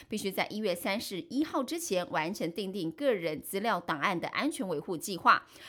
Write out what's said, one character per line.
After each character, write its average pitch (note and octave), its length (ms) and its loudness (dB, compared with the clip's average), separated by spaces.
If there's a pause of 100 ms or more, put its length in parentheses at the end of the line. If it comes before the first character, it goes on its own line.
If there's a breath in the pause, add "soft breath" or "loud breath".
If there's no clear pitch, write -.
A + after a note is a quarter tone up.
必 - 80 -4
须 G3 160 -2
在 F#3 140 0
一 - 120 -8
月 G#3 180 0
三 G3 260 -2
十 - 200 -6
一 C#4+ 220 0
号 D4+ 200 0
之 D#4 160 -4
前 F3+ 320 0
完 E3 200 2
成 F3+ 200 -2
订 F#3+ 200 -2
定 F3 200 -2
个 C#4 200 2
人 E3 300 0
资 G3 200 -2
料 G#3 180 2
档 E3+ 200 -2
案 E3+ 200 2
的 D#3+ 80 -2
安 B3+ 240 0
全 G3+ 160 -4
维 E3+ 100 0
护 E3+ 180 -2
计 E3+ 220 -4
划。 G#3+ 300 6 (220 loud breath)